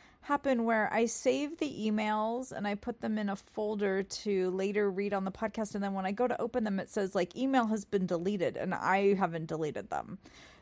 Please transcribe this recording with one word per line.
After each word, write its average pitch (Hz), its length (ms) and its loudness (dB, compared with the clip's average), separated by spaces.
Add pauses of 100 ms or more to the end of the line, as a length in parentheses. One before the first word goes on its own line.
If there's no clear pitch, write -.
(200)
happen 269 440 0
where 226 280 2
I 226 120 4
save 269 540 0
the 302 120 -2
emails 214 800 0
and 202 160 -6
I 208 100 -2
put 233 260 -8
them 214 160 -2
in 208 100 -2
a 190 80 -2
folder 208 640 -2
to 190 480 0
later 196 400 0
read 196 220 -2
on 196 120 0
the 190 60 -2
podcast. 214 440 -4
And 202 100 -2
then 196 80 -2
when 190 140 -2
I 196 60 0
go 240 140 2
to - 140 -2
open 233 240 0
them, 196 160 0
it - 80 -6
says, 196 260 0
like, 180 220 0
"Email 262 300 4
has 214 180 0
been 190 220 0
deleted," 175 500 0
and 180 180 -2
I 196 400 4
haven't 165 320 0
deleted 151 440 -4
them. 73 280 -4 (440)